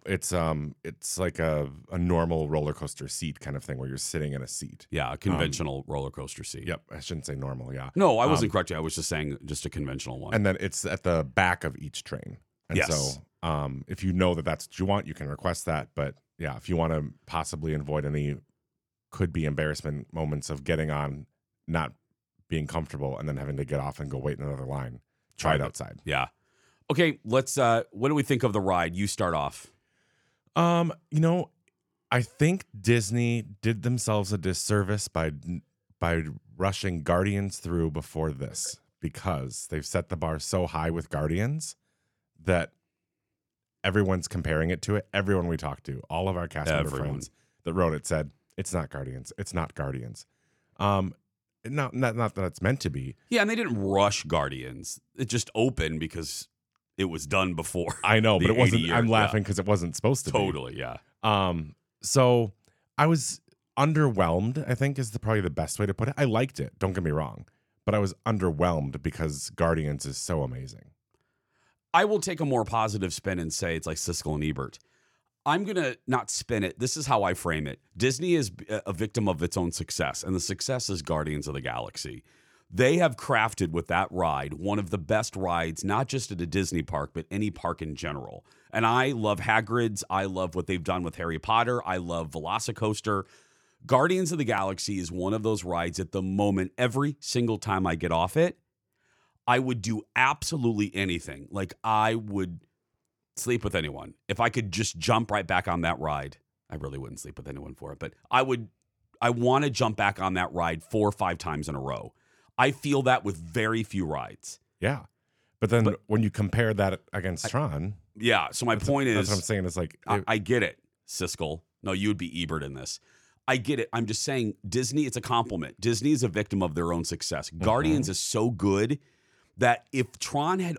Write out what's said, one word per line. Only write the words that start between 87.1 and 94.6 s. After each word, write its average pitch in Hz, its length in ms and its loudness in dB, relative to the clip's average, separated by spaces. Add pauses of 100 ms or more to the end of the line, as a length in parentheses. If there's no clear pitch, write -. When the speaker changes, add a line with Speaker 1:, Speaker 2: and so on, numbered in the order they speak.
Speaker 2:
but 82 160 -6
any 101 200 -2
park 85 300 -4
in 78 140 -8
general. 69 500 -8 (260)
And 110 140 0
I 127 280 4
love 107 280 2
Hagrid's. 110 720 2
I 98 160 2
love 92 280 -2
what 87 120 -2
they've 90 180 0
done 90 180 0
with 82 120 -4
Harry 85 240 -4
Potter. 117 480 2
I 92 100 0
love 85 340 -4
Velocicoaster. 104 920 -2 (640)
Guardians 165 460 4
of 175 60 -2
the 147 60 0
Galaxy 98 540 -2